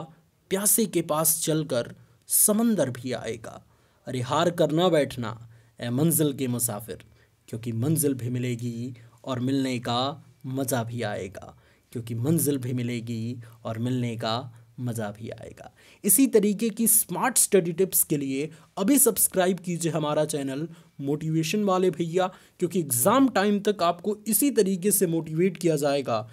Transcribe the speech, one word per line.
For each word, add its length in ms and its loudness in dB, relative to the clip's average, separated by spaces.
प्यासे 360 2
के 160 0
पास 420 0
चलकर 520 -2
समंदर 600 2
भी 220 -6
आएगा।" 540 -8
अरे 140 -4
हार 280 2
कर 220 2
ना 180 4
बैठना 600 0
ए 80 -4
मंजिल 440 2
के 140 -4
मुसाफिर, 500 -4
क्योंकि 240 -8
मंजिल 420 0
भी 160 -6
मिलेगी 680 -6
और 140 -4
मिलने 400 0
का 460 -2
मज़ा 380 -2
भी 180 -8
आएगा, 560 -8
क्योंकि 240 -8
मंजिल 420 2
भी 160 -4
मिलेगी 640 -4
और 120 -6
मिलने 380 -2
का 400 -4
मज़ा 320 -4
भी 180 -14
आएगा। 420 -16
इसी 240 4
तरीके 420 2
की 180 0
स्मार्ट 500 0
स्टडी 340 4
टिप्स 320 0
के 140 0
लिए 340 -4
अभी 220 4
सब्सक्राइब 600 2
कीजिए 320 -4
हमारा 340 0
चैनल 440 -4
मोटिवेशन 640 0
वाले 260 4
भैया, 380 0
क्योंकि 200 0
एग्जाम 500 4
टाइम 300 2
तक 240 0
आपको 340 0
इसी 240 2
तरीके 400 2
से 160 4
मोटिवेट 500 0
किया 180 2
जाएगा 580 0